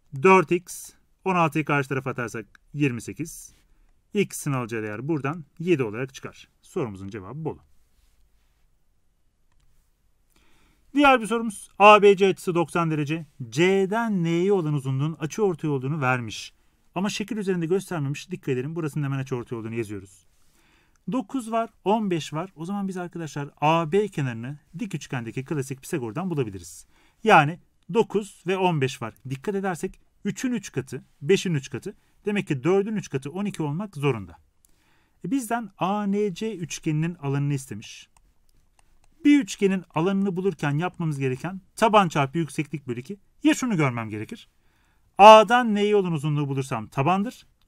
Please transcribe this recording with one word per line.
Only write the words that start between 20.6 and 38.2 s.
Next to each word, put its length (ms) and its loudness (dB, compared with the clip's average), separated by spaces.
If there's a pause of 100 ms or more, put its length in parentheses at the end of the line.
Dokuz 400 -6
var, 180 -2 (140)
on 260 2
beş 220 -4
var. 240 -8
O 80 -12
zaman 240 -6
biz 80 -8
arkadaşlar 520 -10 (120)
A 320 2
B 160 2
kenarını 500 -6 (200)
dik 160 -10
üçgendeki 500 -8
klasik 380 -6
Pisagor'dan 480 -6
bulabiliriz. 560 -6 (380)
Yani 360 6 (340)
dokuz 520 0
ve 100 0
on 240 2
beş 220 -2
var. 120 -10 (160)
Dikkat 240 -6
edersek 460 -6 (240)
üçün 280 -4
üç 200 -6
katı, 320 -8 (180)
beşin 320 2
üç 160 -4
katı. 240 -10 (300)
Demek 240 -4
ki 160 -4
dördün 320 0
üç 140 -8
katı 200 -6
on 140 -6
iki 180 -6
olmak 340 -6
zorunda. 400 -2 (880)
E, 60 -6
bizden 480 -4
A 280 -2
N 280 0
C 220 -6
üçgeninin 580 -4
alanını 400 -2
istemiş. 540 -12 (1160)